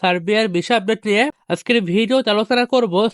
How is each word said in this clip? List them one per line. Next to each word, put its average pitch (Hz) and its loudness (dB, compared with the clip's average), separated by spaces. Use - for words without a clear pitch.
সার্বিয়ার 185 0
ভিসা 175 -2
আপডেট 208 -2
নিয়ে। 208 2
আজকের 233 -2
ভিডিওতে 220 0
আলোচনা 247 0
করব 240 0